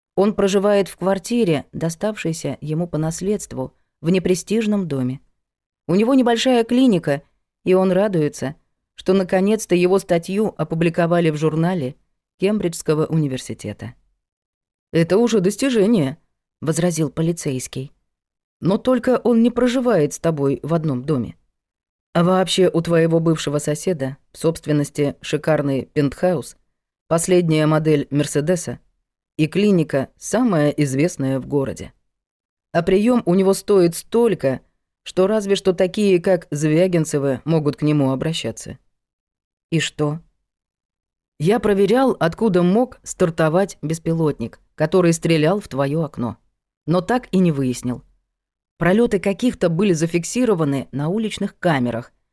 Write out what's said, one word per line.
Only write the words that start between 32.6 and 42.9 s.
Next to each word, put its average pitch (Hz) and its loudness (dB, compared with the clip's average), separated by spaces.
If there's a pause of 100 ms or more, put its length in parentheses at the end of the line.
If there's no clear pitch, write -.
А 170 0
прием 208 2
у 175 2
него 190 4
стоит 180 2
столько, 196 0 (420)
что 185 0
разве 202 0
что 185 0
такие, 190 2
как 175 0
Звягинцевы, 151 0
могут 151 0
к - -6
нему 147 2
обращаться». 135 -6 (920)
«И 160 0
что?» 151 -4 (1200)
«Я 208 2
проверял, 208 2
откуда 175 0
мог 226 2